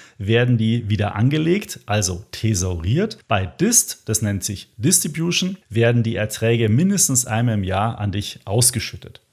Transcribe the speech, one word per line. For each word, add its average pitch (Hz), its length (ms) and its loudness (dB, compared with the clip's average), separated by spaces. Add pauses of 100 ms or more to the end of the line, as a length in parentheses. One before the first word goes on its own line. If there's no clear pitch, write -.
(180)
werden 117 400 4
die 110 320 0
wieder 104 260 0
angelegt, 156 720 0
also 101 460 -2
thesauriert. 101 880 -2 (100)
Bei 95 160 2
dist, - 640 -2
das 110 120 -2
nennt 101 220 -2
sich - 320 -8
Distribution, 170 800 0 (140)
werden 117 340 4
die 110 140 -2
Erträge 113 500 0
mindestens 143 580 2
einmal 113 280 0
im 101 100 0
Jahr 98 360 -2
an 101 120 -2
dich - 320 -6
ausgeschüttet. - 800 -2 (120)